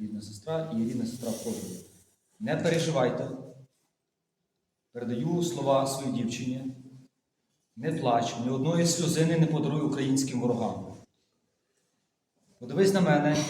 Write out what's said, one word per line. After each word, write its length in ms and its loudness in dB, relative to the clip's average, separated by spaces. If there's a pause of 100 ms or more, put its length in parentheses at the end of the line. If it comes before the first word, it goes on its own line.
Рідна 220 -8
сестра 520 -6
і 20 -2
рідна 300 -2
сестра 240 -6
в 140 -8
кожному. 300 -6 (680)
Не 160 -2
переживайте. 720 0 (1600)
Передаю 500 -2
слова 440 0
своїй 260 -4
дівчині. 520 -4 (1120)
Не 160 -2
плач, 420 2 (100)
ні 60 0
одної 360 2
сльозини 520 2
не 80 8
подаруй 340 0
українським 600 0
ворогам. 440 0 (1800)
Подивись 340 4
на 60 4
мене, 360 6 (140)